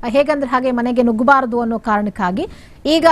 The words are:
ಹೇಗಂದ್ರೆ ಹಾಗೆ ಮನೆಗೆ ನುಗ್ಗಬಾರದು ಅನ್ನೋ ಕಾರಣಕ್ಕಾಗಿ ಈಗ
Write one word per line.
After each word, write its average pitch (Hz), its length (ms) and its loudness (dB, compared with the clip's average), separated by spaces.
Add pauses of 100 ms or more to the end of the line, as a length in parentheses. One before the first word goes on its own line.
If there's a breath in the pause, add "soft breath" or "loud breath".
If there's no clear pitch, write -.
ಹೇಗಂದ್ರೆ 277 420 0
ಹಾಗೆ 254 220 -2
ಮನೆಗೆ 240 300 -2
ನುಗ್ಗಬಾರದು 240 600 2
ಅನ್ನೋ 226 180 -4
ಕಾರಣಕ್ಕಾಗಿ 208 680 -4 (380 loud breath)
ಈಗ 311 260 2